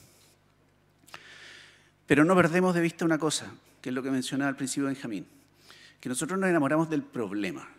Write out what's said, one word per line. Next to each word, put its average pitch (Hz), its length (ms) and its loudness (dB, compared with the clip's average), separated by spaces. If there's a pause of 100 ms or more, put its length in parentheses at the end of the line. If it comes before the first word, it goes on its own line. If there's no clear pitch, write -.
(2000)
Pero 147 200 4
no 185 100 6
perdemos 180 400 4
de 175 60 2
vista 170 240 0
una 165 140 2
cosa, 147 280 -2 (340)
que 131 100 -8
es 127 40 -4
lo 131 80 -4
que 135 80 -4
mencionaba 135 380 -2
al 135 80 -4
principio 139 320 -4
Benjamín, 120 360 -8 (760)
que - 80 -10
nosotros 143 280 -4
nos 190 140 0
enamoramos 156 400 2
del 147 140 -2
problema. 101 640 -6 (100)